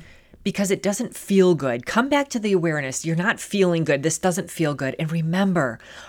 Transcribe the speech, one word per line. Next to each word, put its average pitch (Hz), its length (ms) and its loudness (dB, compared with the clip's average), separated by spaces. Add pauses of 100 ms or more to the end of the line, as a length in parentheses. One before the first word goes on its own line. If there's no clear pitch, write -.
(440)
because 196 280 0
it - 120 0
doesn't 202 320 -4
feel 185 400 4
good, 135 300 -2
come 247 240 0
back 285 200 2
to 247 100 -4
the 208 120 -2
awareness. 156 540 0
You're 165 100 -2
not 180 240 0
feeling 180 440 2
good. 143 200 0
This 156 140 0
doesn't 175 320 -2
feel 151 240 -2
good. 135 260 -4
And 156 120 -2
remember, 165 680 0 (300)